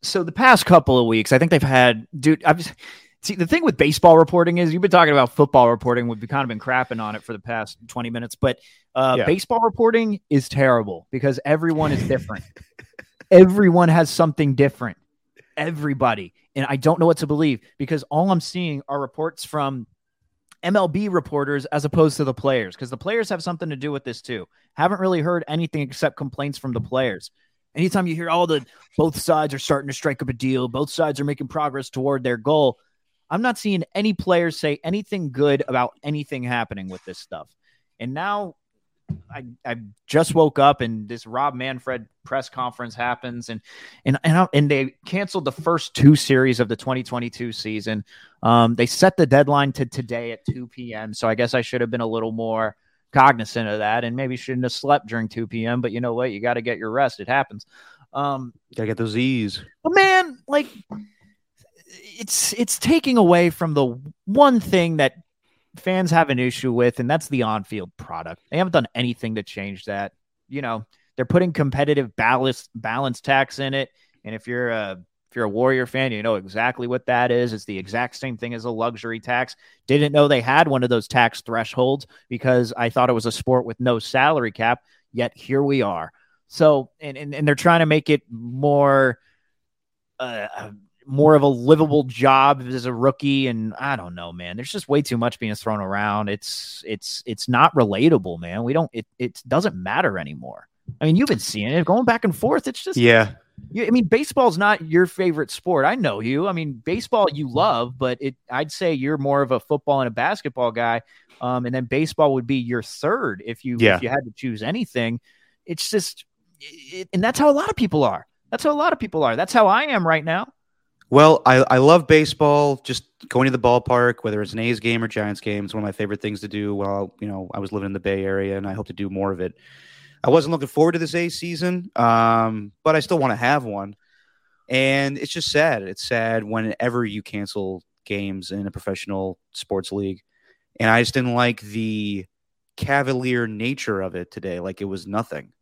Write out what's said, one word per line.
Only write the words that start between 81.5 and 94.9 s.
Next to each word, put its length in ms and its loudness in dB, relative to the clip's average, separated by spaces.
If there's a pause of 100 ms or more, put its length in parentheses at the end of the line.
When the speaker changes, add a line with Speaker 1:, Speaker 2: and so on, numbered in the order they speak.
Speaker 1:
because 480 0
I 140 -2
thought 220 2
it 20 2
was 140 -2
a 40 -4
sport 340 0
with 140 -12
no 200 0
salary 520 0
cap, 280 -2 (340)
yet 240 -4
here 240 -2
we 220 0
are. 280 -6 (360)
So, 420 4 (100)
and, 180 -14
and, 180 -12
and 120 0
they're 60 4
trying 280 4
to 40 4
make 240 2
it 220 2
more, 880 2 (1000)
uh, 520 -10 (360)
more 280 6
of 60 8
a 60 4
livable 560 4
job 580 4
as 240 -8
a 80 -4
rookie. 540 0
And 320 -4
I 160 -4
don't 180 -12
know, 200 -12
man, 240 -12
there's 140 -12
just 180 -10
way 120 2